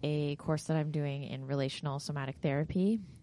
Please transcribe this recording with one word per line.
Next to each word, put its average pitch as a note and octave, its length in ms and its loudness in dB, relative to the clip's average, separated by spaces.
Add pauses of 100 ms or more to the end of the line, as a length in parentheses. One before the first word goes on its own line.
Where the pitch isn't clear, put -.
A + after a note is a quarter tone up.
a D3 340 0
course D#3 280 0
that D#3+ 120 2
I'm D3+ 140 2
doing C#3+ 320 -2
in C3 240 -6
relational C#3 520 0
somatic C#3 420 -4
therapy, F3 580 2 (240)